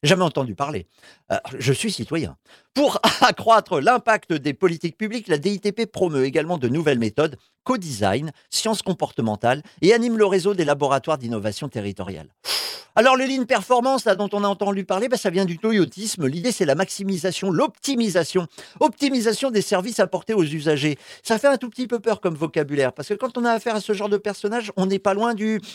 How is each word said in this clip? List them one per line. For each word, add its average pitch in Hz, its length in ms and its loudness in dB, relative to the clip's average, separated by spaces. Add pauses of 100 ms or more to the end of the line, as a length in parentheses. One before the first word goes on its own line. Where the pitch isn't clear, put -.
Jamais 180 200 4
entendu 135 320 0
parler. 127 320 -6 (460)
Euh, 101 60 2 (200)
je 123 140 2
suis 208 180 -2
citoyen. 117 460 -6 (380)
Pour 277 260 2 (100)
<laughs> - 120 -2
accroître 214 580 4
l'impact 220 520 2
des 143 220 -2
politiques 170 420 0
publiques, 214 300 -6
la 160 120 2
D 196 160 0
I 185 40 -4
T 202 140 -2
P 226 140 -4
promeut 147 400 0
également 156 320 -2
de 123 100 0
nouvelles 143 320 2
méthodes, 131 360 0 (280)
co-design, 143 680 -2 (200)
sciences 220 320 -2
comportementales, 123 800 -2 (200)
et 196 120 6
anime 233 240 0
le 208 80 4
réseau 190 280 2
des 175 100 0
laboratoires 143 540 2
d'innovation 117 500 -4
territoriale. 95 600 -8 (720)
Alors, 262 180 6
le 262 100 0
Lean 262 180 -2
Performance, 247 640 0
là, 202 80 4
dont 202 180 -2
on 202 100 -2
a 202 60 2
entendu 196 380 -2
parler, 208 240 0
bah, 247 80 0
ça 202 100 -2
vient 190 160 2
du 170 140 -2
toyotisme. 202 680 0
L'idée, 170 240 -2
c'est 196 140 -2
la 135 100 4
maximisation, 190 760 -2
l'optimisation, 185 960 0 (340)
optimisation 254 720 0
des 214 100 2
services 208 400 0
apportés 190 320 -2
aux 190 120 4
usagers. 151 520 0 (260)
Ça 220 160 0
fait 277 100 4
un 277 100 4
tout 247 100 -10
petit 247 200 -8
peu 240 120 -2
peur 202 220 -2
comme 165 140 -2
vocabulaire, 143 580 0
parce 143 140 -10
que 208 60 -4
quand 247 220 -6
on 240 80 0
a 240 60 2
affaire 226 240 0
à 214 80 -2
ce 214 100 -2
genre 202 160 -2
de 202 80 2
personnage, 208 600 -4
on 190 100 2
n'est 190 120 0
pas 196 140 2
loin 226 220 0
du, 214 260 -2 (140)